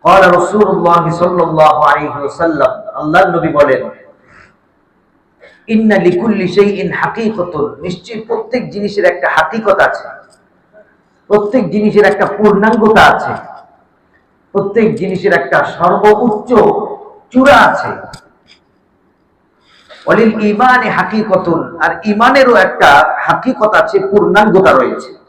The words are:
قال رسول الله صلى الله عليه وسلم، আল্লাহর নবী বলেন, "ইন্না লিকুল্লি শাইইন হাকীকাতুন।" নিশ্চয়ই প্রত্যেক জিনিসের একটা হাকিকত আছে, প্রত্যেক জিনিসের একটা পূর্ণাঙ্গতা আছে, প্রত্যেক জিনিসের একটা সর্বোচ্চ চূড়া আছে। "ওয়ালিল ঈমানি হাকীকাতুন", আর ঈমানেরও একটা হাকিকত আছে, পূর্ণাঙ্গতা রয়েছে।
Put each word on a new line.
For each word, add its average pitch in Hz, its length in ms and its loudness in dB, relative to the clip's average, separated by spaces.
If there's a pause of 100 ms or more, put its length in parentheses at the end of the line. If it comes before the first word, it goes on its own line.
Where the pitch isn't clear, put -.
قال 185 200 6
رسول 180 400 2
الله 170 460 0
صلى 175 340 -2
الله 156 480 2
عليه 147 240 -4
وسلم، 143 540 -4 (240)
আল্লাহর 165 360 0
নবী 165 180 -4
বলেন, 143 420 0 (1800)
"ইন্না 220 280 2
লিকুল্লি 190 520 0
শাইইন 185 460 0
হাকীকাতুন।" - 880 -6
নিশ্চয়ই - 400 -12
প্রত্যেক 220 480 -8
জিনিসের 196 360 -4
একটা 175 240 -2
হাকিকত 208 500 -2
আছে, - 280 -2 (1200)
প্রত্যেক 208 420 0
জিনিসের 208 360 2
একটা 196 200 0
পূর্ণাঙ্গতা 208 760 2
আছে, - 320 2 (1160)
প্রত্যেক 196 440 0
জিনিসের 185 380 -4
একটা 160 300 -2
সর্বোচ্চ 208 920 0 (800)
চূড়া 262 240 4
আছে। - 300 0 (2250)
"ওয়ালিল 214 340 2
ঈমানি 214 500 0
হাকীকাতুন", 185 920 -4
আর 165 140 -2 (100)
ঈমানেরও 247 500 2
একটা 165 680 2
হাকিকত 208 540 -2
আছে, 190 240 0
পূর্ণাঙ্গতা 190 760 2
রয়েছে। - 440 -2 (120)